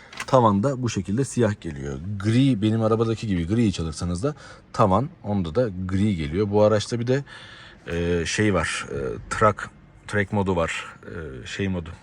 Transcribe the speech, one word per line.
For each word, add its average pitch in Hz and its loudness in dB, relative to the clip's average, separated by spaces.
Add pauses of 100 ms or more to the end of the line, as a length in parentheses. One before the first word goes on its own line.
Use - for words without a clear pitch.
(280)
tavan 110 6
da 127 -2
bu 113 0
şekilde 104 -2
siyah 107 0
geliyor. 69 -8 (240)
Gri, 117 4
benim 110 2
arabadaki 113 2
gibi 87 0
gri 113 2
iç 98 0
alırsanız 87 -4
da 147 -2 (380)
tavan 110 4 (140)
onda 95 -2
da 123 2 (160)
gri 98 2
geliyor. 85 -2
Bu 104 4
araçta 107 2
bir 120 -6
de, 135 0 (640)
e, 85 -2
şey 107 0
var. - -2
E, 69 -6 (320)
track, - 2 (380)
track 104 -2
modu 98 0
var. 82 -2 (180)
E, 73 -12
şey 98 -4
modu. 87 -6 (140)